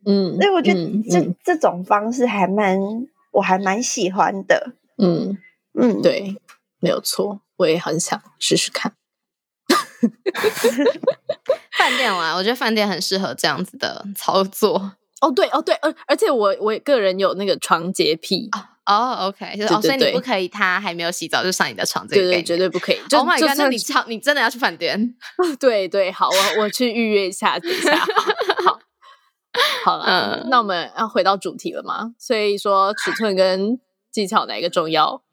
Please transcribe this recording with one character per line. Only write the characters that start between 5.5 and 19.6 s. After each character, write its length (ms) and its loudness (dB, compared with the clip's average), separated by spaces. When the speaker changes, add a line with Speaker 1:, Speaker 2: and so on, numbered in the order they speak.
Speaker 2:
嗯。 240 4
Speaker 1:
对， 340 2
没 80 0
有 120 0
错， 420 -4
我 100 2
也 120 2
很 220 -4
想 220 -4
试 180 0
试 140 -2
看。 240 -6
<laughs> 1800 -2
Speaker 3:
饭 200 2
店 160 2
啦， 240 0
我 60 0
觉 60 0
得 60 2
饭 180 -2
店 160 2
很 120 -2
适 180 -2
合 160 -2
这 140 0
样 160 0
子 140 -16
的 360 -6
操 300 2
作。 480 -2
Speaker 1:
哦， 100 4
对， 180 2
哦， 120 0
对， 160 0
呃， 160 -2
而 80 2
且 160 0
我， 300 2
我 200 -2
个 200 2
人 180 2
有 160 2
那 100 -4
个 140 2
床 340 0
洁 220 2
癖。 380 -6
Speaker 3:
哦， 80 -8
哦， 400 0
OK， 300 -10
就 60 -4